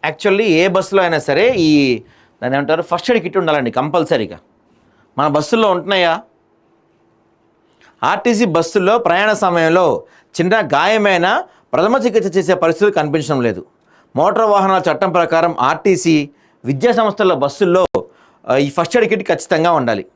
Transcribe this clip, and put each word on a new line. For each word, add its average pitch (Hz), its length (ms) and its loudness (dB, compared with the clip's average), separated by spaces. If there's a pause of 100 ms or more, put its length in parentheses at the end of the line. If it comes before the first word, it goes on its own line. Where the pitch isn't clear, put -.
(100)
actually 196 320 -2
ఏ 180 260 2
బస్సులో 190 340 0
అయినా 165 160 0
సరే 180 380 0
ఈ 147 460 2 (400)
దాన్ని 127 160 -2
ఏమంటారు, 156 240 -2
ఫస్ట్ 175 280 -4
ఎయిడ్ 233 120 2
కిట్ 170 140 -6
ఉండాలండి 151 340 0
కంపల్సరీగా. 139 680 -2 (800)
మన 147 100 0
బస్సుల్లో 175 420 0
ఉంటున్నాయా? 180 500 0 (1800)
ఆర్టీసీ 208 400 0
బస్సుల్లో 180 540 0
ప్రయాణ 208 340 0
సమయంలో 175 680 0 (380)
చిన్న 185 200 2
గాయమైన 196 840 0 (300)
ప్రథమ 208 240 2
చికిత్స 214 400 0
చేసే 180 180 2
పరిస్థితులు 170 360 0
కనిపించడం 151 500 -2
లేదు. 104 240 -2 (520)
మోటార్ 208 340 2
వాహనాల 190 320 2 (100)
చట్టం 180 200 -2
ప్రకారం 165 480 0
ఆర్టీసీ, 156 680 0 (360)
విద్యా 143 280 0
సంస్థల 202 400 0
బస్సుల్లో, 170 540 0 (640)
ఆ, 123 80 2
ఈ 143 140 0
ఫస్ట్ 170 260 -2
ఎయిడ్ 226 180 0
కిట్ 190 140 -8
ఖచ్చితంగా 165 440 0
ఉండాలి. 117 440 -2